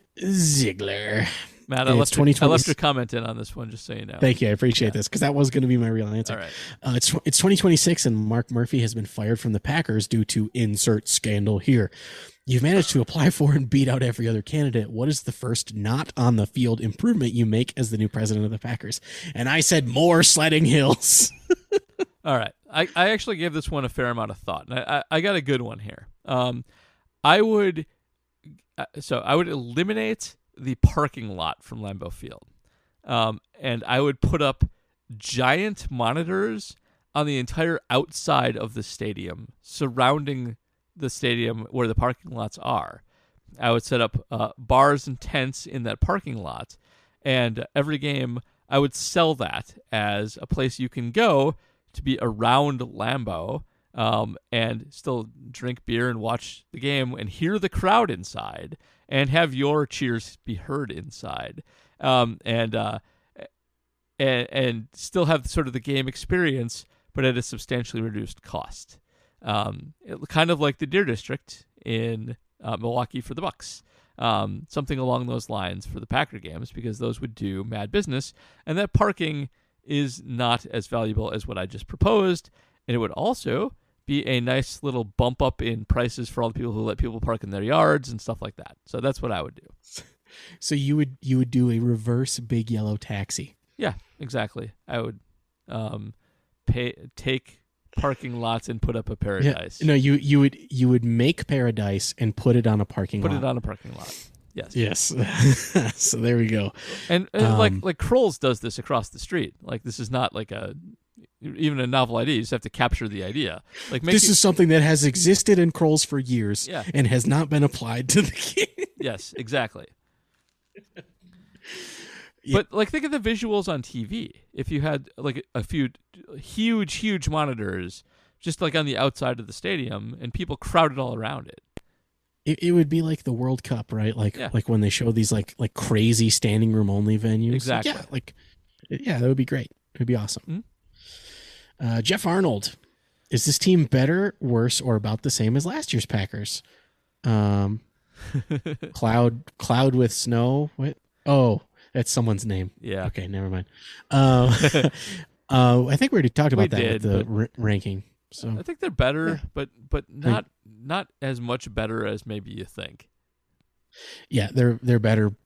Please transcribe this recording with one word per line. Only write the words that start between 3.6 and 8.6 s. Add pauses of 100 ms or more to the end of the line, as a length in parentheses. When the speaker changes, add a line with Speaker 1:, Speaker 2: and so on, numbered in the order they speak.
Speaker 2:
just
so
you
know.
Speaker 1:
Thank
you.
I
appreciate
Speaker 2:
Yeah.
Speaker 1:
this
'cause
that
was
gonna
be
my
real
answer.
Speaker 2:
All
right. (320)
Speaker 1:
Uh,
it's
tw-,
it's
twenty
twenty-six
and
Mark
Murphy